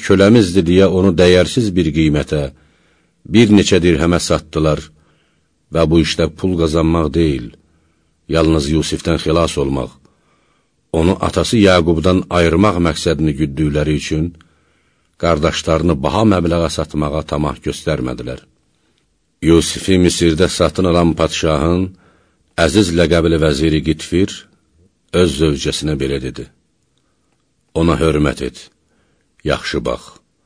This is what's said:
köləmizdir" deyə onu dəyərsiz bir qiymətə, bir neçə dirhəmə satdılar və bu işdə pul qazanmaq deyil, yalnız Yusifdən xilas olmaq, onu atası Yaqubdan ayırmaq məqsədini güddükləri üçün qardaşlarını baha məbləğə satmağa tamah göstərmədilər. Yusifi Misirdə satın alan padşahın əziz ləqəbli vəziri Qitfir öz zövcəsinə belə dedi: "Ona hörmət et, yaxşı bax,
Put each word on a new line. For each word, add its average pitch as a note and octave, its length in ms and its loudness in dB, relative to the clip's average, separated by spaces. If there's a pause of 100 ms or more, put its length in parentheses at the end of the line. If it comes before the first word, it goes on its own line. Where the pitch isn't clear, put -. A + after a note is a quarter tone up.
köləmizdir" G2 640 4
deyə F2+ 200 4
onu F#2 260 2
dəyərsiz F2+ 600 2
bir E2+ 240 0
qiymətə, D2+ 480 0 (840)
bir A2 220 4
neçə G2 320 4
dirhəmə E2+ 400 2
satdılar D#2 600 -2 (920)
və E2 160 0
bu D#2+ 140 2
işdə D#2+ 280 -2
pul F#2 280 -6
qazanmaq D#2+ 560 0
deyil, D2+ 320 -2 (840)
yalnız D#2+ 420 0
Yusifdən D#2 460 -2
xilas D#2+ 400 -2
olmaq, C2+ 340 -4 (1000)
onu E2 260 2
atası F2 380 -2
Yaqubdan F2+ 720 4
ayırmaq F2 500 2
məqsədini D#2 560 -2
güddükləri D#2 640 -2
üçün D#2 300 -4 (920)
qardaşlarını D#2+ 760 0
baha C#2+ 280 -2
məbləğə E2+ 460 0
satmağa D2+ 540 -6
tamah D2 340 -4
göstərmədilər. B1+ 840 -8 (1000)
Yusifi E2 560 2
Misirdə E2+ 520 2
satın F2 360 -2
alan E2+ 280 2
padşahın D#2+ 680 -2 (760)
əziz E2+ 360 2
ləqəbli E2 480 2
vəziri D#2 420 0
Qitfir E2 460 -2 (840)
öz F2+ 180 2
zövcəsinə D2 640 -4
belə C2+ 240 -4
dedi: B1+ 240 -10 (1300)
"Ona E2 220 2
hörmət D2 440 0
et, B1+ 160 -10 (880)
yaxşı C#2 360 -4
bax, A#1 200 -8 (440)